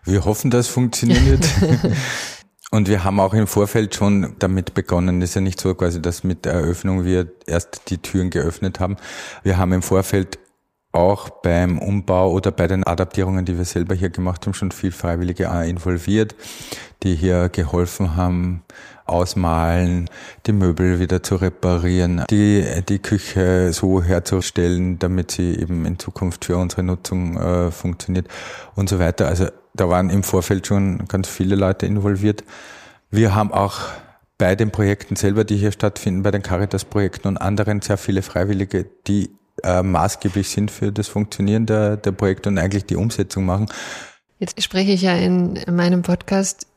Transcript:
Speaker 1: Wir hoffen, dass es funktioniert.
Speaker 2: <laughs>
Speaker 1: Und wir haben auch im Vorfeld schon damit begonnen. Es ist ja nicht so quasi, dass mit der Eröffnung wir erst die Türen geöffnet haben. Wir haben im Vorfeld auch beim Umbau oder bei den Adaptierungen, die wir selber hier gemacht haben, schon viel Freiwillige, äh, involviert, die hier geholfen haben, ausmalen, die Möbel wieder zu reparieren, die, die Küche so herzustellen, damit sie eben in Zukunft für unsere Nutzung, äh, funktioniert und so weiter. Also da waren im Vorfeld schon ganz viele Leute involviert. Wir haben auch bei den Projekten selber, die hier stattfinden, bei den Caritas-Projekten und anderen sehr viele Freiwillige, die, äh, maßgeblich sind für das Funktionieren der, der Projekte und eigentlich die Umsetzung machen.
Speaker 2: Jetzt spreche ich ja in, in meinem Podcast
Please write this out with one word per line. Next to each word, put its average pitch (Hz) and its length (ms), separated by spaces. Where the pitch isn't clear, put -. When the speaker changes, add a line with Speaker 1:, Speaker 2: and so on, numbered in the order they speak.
Speaker 1:
Wir 92 180
hoffen, 104 260
dass 120 180
es - 40
funktioniert. 127 800
Speaker 2:
<laughs> - 60
Speaker 1:
Und 104 200
wir 101 140
haben 101 160
auch 95 140
im 107 140
Vorfeld 104 480
schon 101 440
damit 92 340
begonnen. 90 480
Es 87 80
ist - 60
ja 98 60
nicht 92 180
so 95 140
quasi, 87 280
dass 85 220
mit 92 200
der - 100
Eröffnung 87 520
wir 90 220
erst - 440
die 92 80
Türen 92 320
geöffnet 85 500
haben. 92 180
Wir 95 140
haben 92 140
im 92 100
Vorfeld 95 560
auch 92 380
beim 87 500
Umbau 95 520
oder 95 200
bei 87 160
den 95 180
Adaptierungen, 95 600
die 87 120
wir 87 80
selber 90 280
hier 90 160
gemacht 90 360
haben, 98 80
schon 92 180
viel 95 200
Freiwillige, 87 540
äh, 82 240
involviert, 92 680
die 92 120
hier 87 340
geholfen 90 680
haben, 90 480
ausmalen, 87 1040
die 110 60
Möbel 90 480
wieder 90 240
zu - 120
reparieren, 90 920
die, 104 360
die 101 120
Küche 92 760
so 95 280
herzustellen, 90 1000
damit 90 320
sie 87 240
eben 82 300
in 85 140
Zukunft - 460
für 87 120
unsere 90 260
Nutzung, 90 540
äh, 87 340
funktioniert 90 560
und 98 140
so 95 100
weiter. 85 280
Also 87 200
da 92 160
waren 90 200
im 95 140
Vorfeld 95 440
schon 98 400
ganz 95 220
viele 95 260
Leute 98 300
involviert. 101 580
Wir 104 240
haben 104 180
auch 98 240
bei 95 180
den 107 160
Projekten 101 440
selber, 101 280
die 104 140
hier 104 140
stattfinden, 98 520
bei 101 80
den 98 120
Caritas-Projekten 98 840
und 95 100
anderen 101 440
sehr 101 160
viele 95 240
Freiwillige, 95 640
die, 101 240
äh, 90 180
maßgeblich 95 680
sind 104 220
für 104 200
das 104 160
Funktionieren 104 580
der, 107 320
der 104 140
Projekte 95 380
und 98 80
eigentlich 95 280
die 90 100
Umsetzung 95 500
machen. 98 220
Speaker 2:
Jetzt 202 220
spreche 196 300
ich 185 100
ja 185 140
in, 180 400
in - 200
meinem 175 280
Podcast - 720